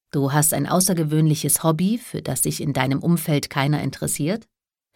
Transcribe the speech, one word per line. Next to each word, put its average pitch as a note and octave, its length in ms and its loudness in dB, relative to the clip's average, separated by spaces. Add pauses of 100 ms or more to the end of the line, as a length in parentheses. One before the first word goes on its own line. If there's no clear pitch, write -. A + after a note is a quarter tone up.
(140)
Du C#3 160 2
hast D3 220 2
ein C3 140 0
außergewöhnliches D#3 960 2
Hobby, F3 340 2
für - 240 -10
das C#3+ 220 -4
sich D3+ 180 -2
in D3 140 -4
deinem C3 240 0
Umfeld D#3+ 500 0
keiner C#3+ 340 0
interessiert? D3+ 640 -4 (500)